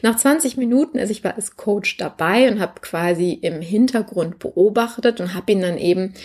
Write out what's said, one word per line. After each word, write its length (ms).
Nach 160
zwanzig 400
Minuten, 400
also 140
ich 120
war 120
als 200
Coach 400
dabei 540
und 100
habe 220
quasi 500
im 300
Hintergrund 760
beobachtet 840
und 100
habe 180
ihn 120
dann 160
eben, 340